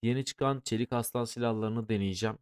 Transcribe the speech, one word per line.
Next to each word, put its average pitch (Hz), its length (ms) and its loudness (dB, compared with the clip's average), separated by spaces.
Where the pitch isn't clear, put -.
Yeni 127 240 0
çıkan 135 340 -2
Çelik 120 340 -2
Aslan 120 320 0
silahlarını 110 640 0
deneyeceğim. 101 520 0